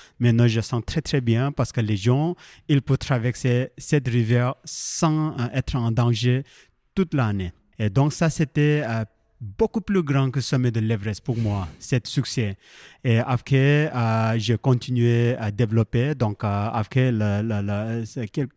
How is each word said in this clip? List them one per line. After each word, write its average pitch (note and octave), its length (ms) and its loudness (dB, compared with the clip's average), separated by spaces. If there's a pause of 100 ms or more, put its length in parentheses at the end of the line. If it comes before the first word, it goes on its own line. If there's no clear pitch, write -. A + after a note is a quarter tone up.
(180)
Maintenant, A#2+ 280 4
je A2+ 160 2
sens A#2 240 -4
très, - 160 -4
très C#3+ 180 -2
bien A#2+ 320 0
parce B2+ 200 -2
que A#2 100 -2
les G#2 160 0
gens, C#3 380 2 (320)
ils C#3 120 4
peuvent C3+ 160 -2
traverser B2 800 -2
cette C#3 320 0
rivière A#2+ 460 2 (100)
sans, D#3 760 -2
euh, A#2+ 140 -2
être C3 220 -4
en A#2 160 0
danger A#2+ 540 0 (500)
toute F#3 180 0
l'année. G#2 400 -2 (260)
Et G#2+ 120 0
donc, C#3 240 2
ça, E3 160 0
c'était, D3 560 0
euh, A2+ 180 -4 (360)
beaucoup G3+ 420 -2
plus G3 200 0
grand C#3 280 2
que C3+ 80 -4
le B2 40 -2
sommet B2 280 2
de A2+ 100 -2
l'Everest A2 420 -2
pour A#2+ 140 -4
moi, G2+ 320 -2 (100)
cet - 280 -2
succès. A2 500 -2 (480)
Et A2+ 140 4
après, C#3 760 2
euh, A2+ 440 0
j'ai A2 180 0
continué A#2+ 840 2
à G#2+ 120 -4
développer. A2+ 640 0
Donc, A2+ 280 -2
euh, G2+ 300 -2
après, B2 400 0
la, G#2 300 0
la, G#2+ 200 -2
la, G#2+ 440 -4
c'est A2+ 220 -8
quel-, C3+ 280 -4